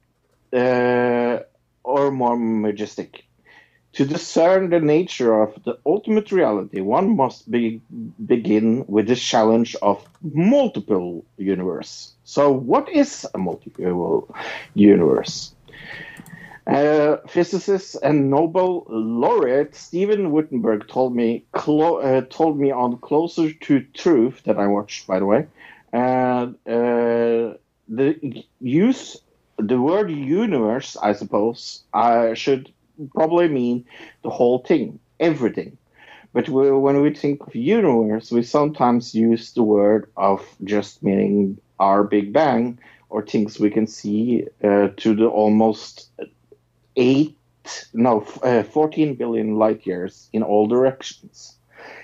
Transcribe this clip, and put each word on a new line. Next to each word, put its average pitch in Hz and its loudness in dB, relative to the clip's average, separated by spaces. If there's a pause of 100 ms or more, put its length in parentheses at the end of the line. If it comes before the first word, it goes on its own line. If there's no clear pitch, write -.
(520)
uh, 123 0 (440)
or 143 0
more 123 0
majestic. 107 -4 (680)
To 143 0
discern 170 0
the 170 2
nature 147 2
of 107 -4
the 123 -6
ultimate 208 0
reality, 110 -2
one 131 0
must 127 -2
be, 117 -2 (440)
begin 113 2
with 101 0
the 123 2
challenge 113 2
of 101 0 (160)
multiple 147 0 (140)
universe. 92 -6 (100)
So 143 2
what 139 0
is - -2
a 202 -8
multiple 87 -4 (420)
universe? 92 4 (1120)
Uh, 147 2 (100)
physicist 185 -2
and 139 2
Nobel 170 0
laureate 131 0
Steven 196 -2
Wittenberg 120 -2
told 127 -2
me 117 -2
clo-, 156 0
uh, 131 0 (100)
told 156 0
me 139 2
on 123 -2
Closer 160 -2
to 143 0 (120)
Truth 135 0
that 101 0
I 101 0
watched, 101 -4
by 95 0
the 95 -2
way. 120 2 (440)
Uh, 127 0 (120)
uh, 117 0 (320)
the 135 -4 (160)
use, 165 0 (420)
the 117 0
word 175 0
universe, 143 -2
I 104 0
suppose, 110 -6 (100)
uh, 117 2
should 135 -4 (420)
probably 165 2
mean 123 -2 (340)
the - -10
whole 123 2
thing, 123 -2 (200)
everything. 135 -2 (560)
But - -2
we, 135 4
when 139 4
we 147 2
think 143 -6
of - -18
universe, 117 0
we 120 2
sometimes 123 0
use 113 0
the 123 0
word 104 2
of 95 0 (180)
just 101 -4
meaning 101 0 (200)
our 98 2
Big 101 0
Bang 120 0 (300)
or 104 -6
things 107 -4
we 104 2
can 110 0
see, 110 -4 (180)
uh, 101 2 (100)
to 110 0
the 110 2
almost 107 0 (840)
eight, 135 0 (560)
no, 113 2
f-, - -10
uh, 120 2
fourteen 156 0
billion 113 -2
light 110 0
years 90 -8
in 110 -2
all 107 2
directions. - -4 (480)